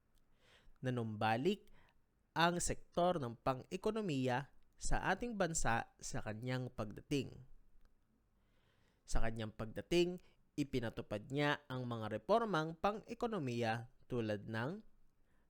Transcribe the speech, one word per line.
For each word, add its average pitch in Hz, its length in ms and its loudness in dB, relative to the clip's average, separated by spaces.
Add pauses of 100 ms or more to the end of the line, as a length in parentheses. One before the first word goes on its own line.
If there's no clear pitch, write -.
(800)
Nanumbalik 120 880 0 (640)
ang 170 320 4
sektor 175 560 0
ng 120 240 -4
pang-ekonomiya 139 1040 0 (320)
sa - 320 2
ating 233 240 -2
bansa 160 480 2 (160)
sa - 240 -6
kanyang 123 480 -4
pagdating. 113 640 -4 (1700)
Sa - 180 4
kanyang 113 320 2
pagdating, 175 720 0 (320)
ipinatupad 117 800 -4
niya 147 320 2
ang 127 160 -6
mga 110 320 -4
reformang 170 640 0
pang-ekonomiya 131 1120 -2 (160)
tulad 110 400 -2
ng 120 320 -4 (720)